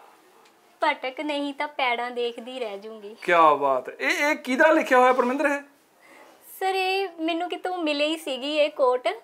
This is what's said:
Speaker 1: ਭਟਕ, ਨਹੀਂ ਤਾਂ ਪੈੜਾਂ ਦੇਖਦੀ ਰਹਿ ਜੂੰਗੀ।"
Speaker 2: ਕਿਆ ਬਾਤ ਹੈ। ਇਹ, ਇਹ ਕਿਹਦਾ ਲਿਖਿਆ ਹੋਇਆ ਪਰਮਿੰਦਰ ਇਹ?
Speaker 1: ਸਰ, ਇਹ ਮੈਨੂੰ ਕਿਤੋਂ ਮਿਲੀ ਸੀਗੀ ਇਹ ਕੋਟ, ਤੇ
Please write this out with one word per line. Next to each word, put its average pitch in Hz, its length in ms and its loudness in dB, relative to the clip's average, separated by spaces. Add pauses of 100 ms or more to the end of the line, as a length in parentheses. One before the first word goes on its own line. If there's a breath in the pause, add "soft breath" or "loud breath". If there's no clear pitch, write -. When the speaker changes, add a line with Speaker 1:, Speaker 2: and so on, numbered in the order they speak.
(840)
Speaker 1:
ਭਟਕ, 277 360 -4
ਨਹੀਂ 285 340 -4
ਤਾਂ 294 140 -6
ਪੈੜਾਂ 247 420 -4
ਦੇਖਦੀ 240 480 -8
ਰਹਿ 208 200 -8
ਜੂੰਗੀ।" 220 440 -16
Speaker 2:
ਕਿਆ 170 320 6
ਬਾਤ 135 340 0
ਹੈ। 131 120 -12
ਇਹ, 294 300 0
ਇਹ 311 60 0
ਕਿਹਦਾ 302 360 4
ਲਿਖਿਆ 269 260 4
ਹੋਇਆ 254 140 6
ਪਰਮਿੰਦਰ 254 320 0
ਇਹ? 285 160 0 (1000 soft breath)
Speaker 1:
ਸਰ, 381 140 -2
ਇਹ 381 340 -2 (120)
ਮੈਨੂੰ 330 280 -4
ਕਿਤੋਂ 359 300 -6
ਮਿਲੀ 302 380 -2
ਸੀਗੀ 285 400 -6
ਇਹ 302 140 2
ਕੋਟ, 254 340 0
ਤੇ 392 200 -4